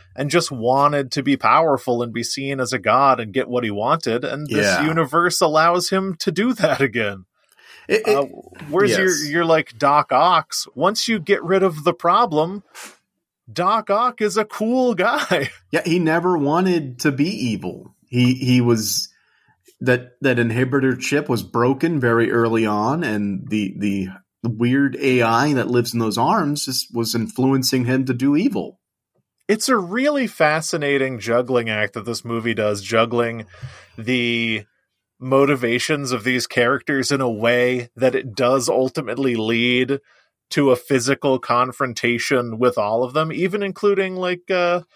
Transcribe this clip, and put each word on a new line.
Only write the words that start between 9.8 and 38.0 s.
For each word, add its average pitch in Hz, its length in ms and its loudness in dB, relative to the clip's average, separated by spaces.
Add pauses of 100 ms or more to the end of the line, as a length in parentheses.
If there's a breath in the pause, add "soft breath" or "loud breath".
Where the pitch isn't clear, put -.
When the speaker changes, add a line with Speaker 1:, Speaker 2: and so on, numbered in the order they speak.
Speaker 1:
Ock. 160 400 4 (200)
Once 185 360 -2
you 220 100 0
get 190 240 0
rid 185 200 2
of 156 200 -2
the 165 100 2
problem, 175 720 0 (880 loud breath)
Doc 196 380 0
Ock 226 320 0
is 208 160 0
a 214 80 2
cool 240 480 0
guy. 190 560 0 (100)
<laughs> - 120 -20
Speaker 2:
Yeah, 165 140 0
he 170 140 2
never 170 380 2
wanted 151 600 0
to 151 140 2
be 139 160 0
evil. 107 680 -6 (140)
He, 123 260 4
he 127 260 2
was, 113 460 0 (720 soft breath)
that, 123 320 0 (100)
that 127 160 2
inhibitor 123 600 0
chip 143 300 -2
was 113 140 -2
broken 135 560 0
very 117 300 2
early 113 360 2
on, 110 400 -2
and 101 440 -4
the, 104 300 -2
the 98 280 -2 (360)
weird 120 560 0
A 127 240 2
I 120 300 2
that 113 160 0
lives 123 240 0
in 117 60 -2
those 110 200 -2
arms 147 480 0
is, 127 260 -6
was 117 220 -4
influencing 127 720 0
him 131 200 0
to 127 80 -2
do 135 220 0
evil. 196 440 -2 (680)
Speaker 1:
It's 214 220 0
a 254 80 4
really 247 500 -2
fascinating 147 920 0
juggling 120 500 0
act 107 240 -2
that 107 120 -10
this 113 200 -6
movie 117 280 -2
does, 107 300 -2
juggling 117 640 0 (520 loud breath)
the 117 680 -2 (560)
motivations 131 920 0
of 117 120 -4
these 127 240 -2
characters 135 640 0
in 139 100 0
a 127 100 0
way 120 640 0
that 123 200 0